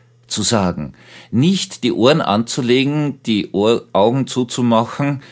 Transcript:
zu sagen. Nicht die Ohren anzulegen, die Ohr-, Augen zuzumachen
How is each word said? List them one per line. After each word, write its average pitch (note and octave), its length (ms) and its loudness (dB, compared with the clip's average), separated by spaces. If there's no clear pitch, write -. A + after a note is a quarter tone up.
zu - 160 -6
sagen. F2+ 520 -2
Nicht D#3 540 0
die A2+ 80 0
Ohren C#3 260 4
anzulegen, C3 1040 0
die G#2+ 300 -2
Ohr-, G#2 400 0
Augen A#2 340 2
zuzumachen B2+ 1040 -2